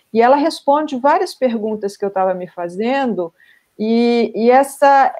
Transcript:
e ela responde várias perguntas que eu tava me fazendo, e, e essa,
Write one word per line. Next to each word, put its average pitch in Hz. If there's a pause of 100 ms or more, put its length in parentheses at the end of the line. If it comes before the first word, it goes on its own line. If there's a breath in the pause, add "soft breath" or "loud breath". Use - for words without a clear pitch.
(120 soft breath)
e 220
ela 247
responde 302
várias 320
perguntas 214
que -
eu 196
tava 190
me 180
fazendo, 185 (460 soft breath)
e, 233
e 226
essa, 277